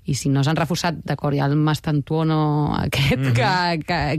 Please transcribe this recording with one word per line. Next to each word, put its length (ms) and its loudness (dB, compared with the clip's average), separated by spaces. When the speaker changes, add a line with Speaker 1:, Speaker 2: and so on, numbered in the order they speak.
Speaker 1:
i 80 -2
si 160 -2
no 140 2
s'han 160 0
reforçat, 440 -2
d'acord, 300 -4
hi 80 0
ha 80 2
el 80 2
Mastantuono 1200 0
aquest, 420 0
Speaker 2:
Mhm. 140 0
Speaker 1:
que, 540 0
que, 140 0